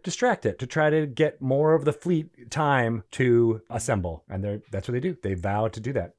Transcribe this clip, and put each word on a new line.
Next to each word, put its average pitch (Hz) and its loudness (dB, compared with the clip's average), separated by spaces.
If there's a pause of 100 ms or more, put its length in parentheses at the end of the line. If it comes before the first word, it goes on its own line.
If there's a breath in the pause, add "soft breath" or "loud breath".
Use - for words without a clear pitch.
distract 220 -2
it 104 -2
to 127 -6
try 151 2
to 156 2
get 147 -2
more 139 2
of 151 2
the 147 2
fleet 156 -4
time 127 0 (100)
to 117 4 (120)
assemble. 90 -4
And 95 -6
they're, 104 -4 (100)
that's 98 -6
what 123 -4
they 123 -2
do. 175 -4
They 98 -2
vow 101 -2
to 110 -8
do 113 -6
that. 92 -4